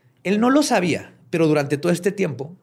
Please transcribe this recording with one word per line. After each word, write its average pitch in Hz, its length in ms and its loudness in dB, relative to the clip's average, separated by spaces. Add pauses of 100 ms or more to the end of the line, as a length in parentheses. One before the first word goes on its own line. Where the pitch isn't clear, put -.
(240)
Él 208 160 0
no 240 100 4
lo 285 140 4
sabía, 180 480 -2 (180)
pero - 160 2
durante 147 320 0
todo 175 140 0
este 180 180 -2
tiempo, 170 520 -6